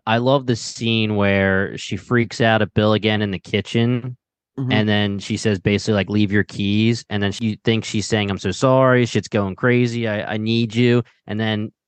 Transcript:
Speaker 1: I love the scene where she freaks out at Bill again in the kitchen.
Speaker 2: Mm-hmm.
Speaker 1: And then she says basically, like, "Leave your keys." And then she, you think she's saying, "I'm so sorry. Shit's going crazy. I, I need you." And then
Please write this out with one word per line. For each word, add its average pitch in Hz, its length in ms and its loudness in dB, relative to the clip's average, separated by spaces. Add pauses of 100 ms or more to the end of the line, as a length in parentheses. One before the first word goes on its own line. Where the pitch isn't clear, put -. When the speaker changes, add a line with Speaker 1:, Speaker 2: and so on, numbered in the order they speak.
Speaker 1:
I 113 120 2
love 131 260 2
the 123 100 0
scene 110 640 -2
where 98 600 2
she - 200 -8
freaks 117 420 -2
out 113 220 4
at 98 120 -4
Bill 107 200 4
again 107 280 0
in 101 100 -2
the 90 80 -6
kitchen. 120 760 -2 (420)
Speaker 2:
Mm-hmm. 127 140 -4
Speaker 1:
And 107 160 0
then 104 320 0
she 107 160 -6
says 101 240 -2
basically, 104 360 0
like, 95 140 0
"Leave 104 220 2
your 101 140 2
keys." 107 640 0
And 104 120 -4
then 98 120 -2
she, - 120 -10
you 104 200 -2
think 113 180 2
she's - 240 -4
saying, 104 240 0
"I'm 95 60 -4
so 95 140 -4
sorry. 131 540 4
Shit's - 220 -2
going 98 300 -2
crazy. 120 500 0
I, 104 280 -4
I - 20 -4
need 113 380 0
you." 120 280 4 (240)
And 107 140 -4
then 107 320 -4 (140)